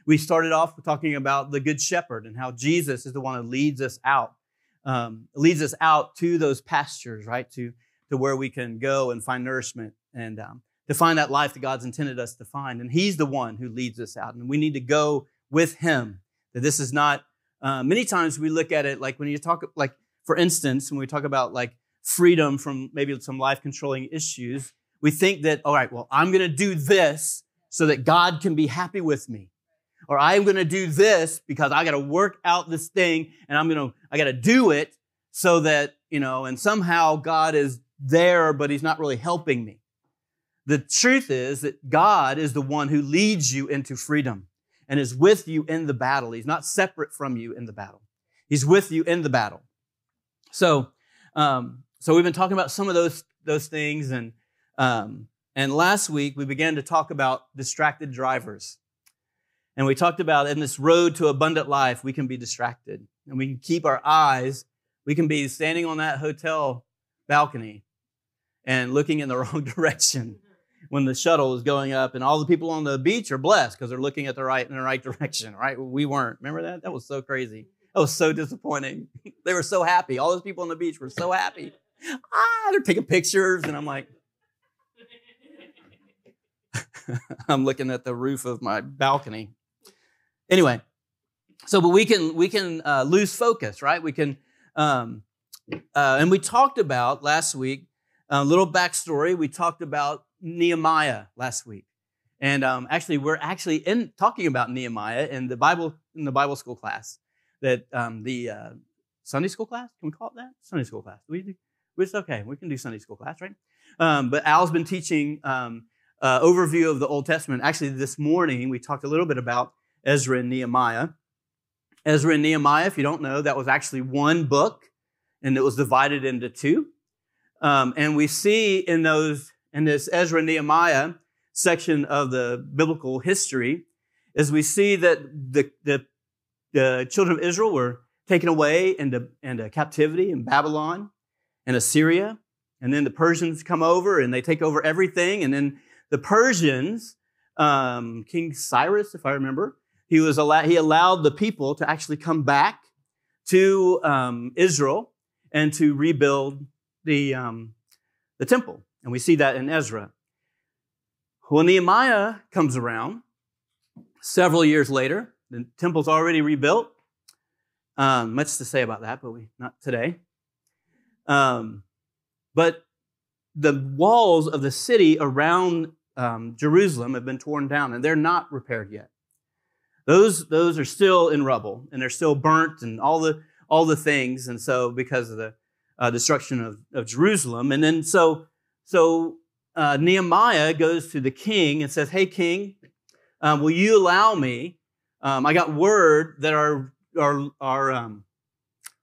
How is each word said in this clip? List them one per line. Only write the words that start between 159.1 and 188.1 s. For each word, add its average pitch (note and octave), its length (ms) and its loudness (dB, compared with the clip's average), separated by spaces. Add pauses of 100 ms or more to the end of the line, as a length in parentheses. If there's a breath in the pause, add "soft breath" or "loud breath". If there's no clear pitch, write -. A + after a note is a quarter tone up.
we B2 60 -4
see E3 180 4
that C#3 200 2
in C3 120 -6
Ezra. A2+ 440 -4 (1400)
When D#3 180 4
Nehemiah G#3 720 4 (140)
comes D3 260 0
around A#2+ 460 -6 (1000)
several E3+ 440 4
years D3+ 260 4
later, C#3 440 -4 (160)
the A#2+ 160 -12 (120)
temple's D#3+ 300 0
already D#3 340 4
rebuilt. D3+ 480 2 (1080)
Um, B2 380 0
much D3 240 -4
to C3 60 -10
say C3 180 -2
about A2 200 -6
that, A#2 200 -10
but B2 80 -12
we, A2+ 180 -18 (100)
not B2 240 -14
today. C3+ 340 -4 (1120)
Um, A#2+ 560 0 (720)
but E3 300 2 (720)
the D3 180 2 (240)
walls F3+ 500 4
of D3+ 160 -4
the C3+ 80 -2
city F3 480 4
around, D#3+ 760 0 (240)
um, A#2 400 -6
Jerusalem D3 580 2
have B2 100 -6
been C3 140 -8
torn D3 280 -6
down, C#3 260 -2
and B2 120 -4
they're D#3+ 120 2
not D#3+ 360 0
repaired A2+ 400 -8
yet. G#2 180 -18 (960)
Those, F3 400 6
those D#3+ 300 2
are C3+ 80 -4
still F#3 420 4
in D3 160 0
rubble, A2+ 480 -2
and C3 80 -10
they're B2+ 80 -2
still D3+ 260 0
burnt, D#3 460 2
and A2+ 180 -10
all D#3+ 220 0
the, D#3 220 -2 (260 loud breath)
all D#3+ 160 4
the D#3 100 2
things. C3 540 -2
And A#2+ 100 -10
so, B2+ 320 -2
because B2 400 -6
of A2 60 -14
the, A2 160 -10 (460)
uh, B2 100 0
destruction A#2+ 560 -2
of, G#2 140 -12 (160)
of A#2+ 120 -6
Jerusalem, C3 640 0
and D3 120 2
then D#3+ 180 2
so, D#3+ 440 2 (400)